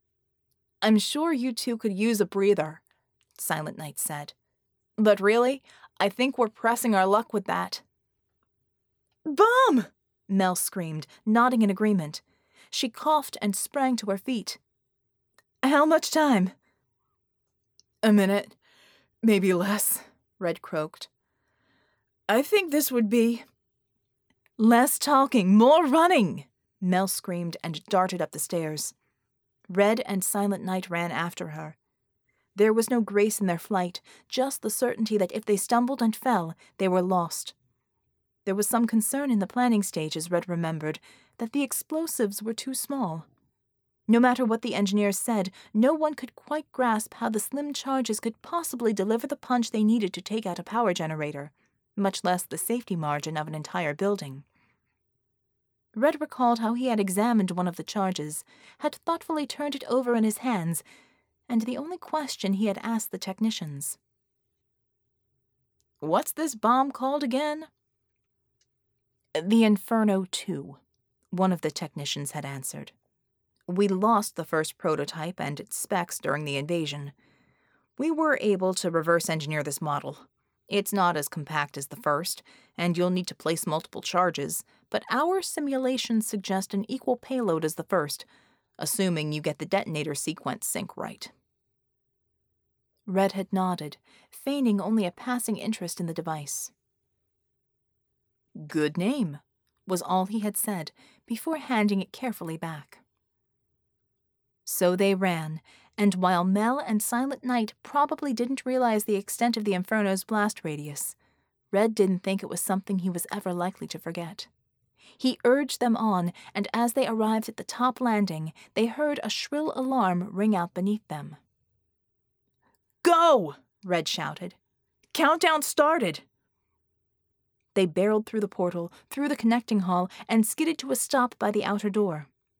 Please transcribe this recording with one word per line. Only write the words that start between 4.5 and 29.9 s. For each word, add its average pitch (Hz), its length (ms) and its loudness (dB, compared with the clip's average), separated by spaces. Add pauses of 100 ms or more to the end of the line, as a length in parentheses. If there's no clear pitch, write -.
"But 208 240 6
really, 240 420 2 (380)
I 202 100 4
think 254 280 -2
we're 240 100 2
pressing 226 480 0
our 190 100 6
luck 208 260 2
with 196 140 -2
that." 180 380 -4 (1400)
"Bomb!" 403 640 4 (420)
Mel 190 280 2
screamed, 160 520 -6 (180)
nodding 233 360 4
in 208 80 6
agreement. 190 520 0 (480)
She - 200 -2
coughed 302 520 0
and 208 120 -2
sprang 262 440 -2
to 214 140 -6
her 196 60 0
feet. 226 420 -6 (1000)
"How 285 240 6
much 311 240 4
time?" 254 420 4 (1500)
"A 220 120 6
minute, 196 420 4 (640)
maybe 196 320 6
less," 196 520 0 (340)
Red 170 220 -2
croaked. - 480 -8 (1200)
"I 220 120 4
think 359 300 2
this 285 220 0
would 226 160 2
be" 233 340 2 (1120)
"Less 233 400 6
talking, 254 600 6
more 294 280 8
running!" 294 600 4 (340)
Mel 185 300 2
screamed 175 520 -6
and 160 260 -8
darted 185 340 2
up 156 100 -4
the 151 80 -12
stairs. 156 540 -4 (720)
Red 202 380 4